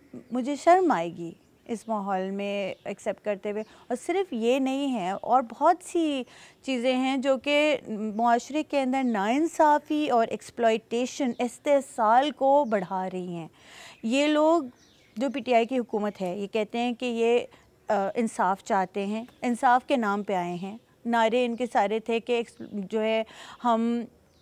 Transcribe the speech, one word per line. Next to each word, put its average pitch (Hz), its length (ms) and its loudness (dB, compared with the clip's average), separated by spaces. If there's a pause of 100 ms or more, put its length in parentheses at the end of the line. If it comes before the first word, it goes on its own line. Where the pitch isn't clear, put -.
(320)
मुझे 254 240 -2
शर्म 349 360 6
आएगी 170 440 -4 (320)
इस 226 200 -8
माहौल 196 420 -4
में 202 440 -6 (140)
एक्सेप्ट 202 340 -8
करते 208 280 -6
हुए। 208 120 -6
और - 340 -10
सिर्फ 359 360 -4
ये 240 280 0
नहीं 269 280 -2
है, 196 280 -4
और 254 260 2
बहुत 302 400 2
सी 294 440 -2 (380)
चीज़ें 254 300 0
हैं 262 260 0
जो 269 280 2
कि 294 300 4 (380)
मुआशरे 240 460 2
के 285 160 -2
अंदर 262 260 0
नाइंसाफ़ी 294 1040 2
और 233 200 4
एक्सप्लॉयटेशन, 233 1120 -2
इस्तेहसाल 254 880 2
को 277 340 2
बढ़ा 190 420 -2
रही 185 280 -8
हैं। 165 160 -12 (540)
ये 269 220 2
लोग 302 440 4 (480)
जो 262 120 -2
पीटीआई 233 360 2
की 262 100 -4
हुकूमत 208 440 -2
है 185 200 -4
ये 202 60 -6
कहते 214 320 -4
हैं 240 160 -2
कि 247 120 -8
ये, 233 420 0 (420)
अ, 196 260 0
इंसाफ 196 460 0
चाहते 196 380 -2
हैं, 214 260 -6 (180)
इंसाफ 247 420 2
के 285 100 2
नाम 208 260 -2
पे 202 120 -4
आए 175 220 -4
हैं। 196 240 -10 (260)
नारे 233 380 2
इनके 233 220 -4
सारे 220 340 0
थे 226 200 -2
कि 240 120 -4
एक्स-, 233 300 -4
जो 202 380 -6
है 220 260 0 (360)
हम, 233 440 0 (360)